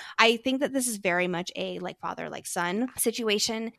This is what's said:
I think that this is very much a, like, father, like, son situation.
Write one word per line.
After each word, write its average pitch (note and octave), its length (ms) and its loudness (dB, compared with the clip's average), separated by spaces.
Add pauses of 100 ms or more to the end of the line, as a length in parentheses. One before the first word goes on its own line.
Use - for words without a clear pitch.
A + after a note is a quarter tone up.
(180)
I A#3 180 8
think C4 240 0
that C#4 140 0
this C4 120 0
is A3+ 120 -4
very F3+ 280 2
much F3+ 300 -2
a, F#3 220 -6
like, F3 220 -10
father, E3 280 -6
like, D#3 180 -10
son F#3 420 -2 (100)
situation. A3 800 0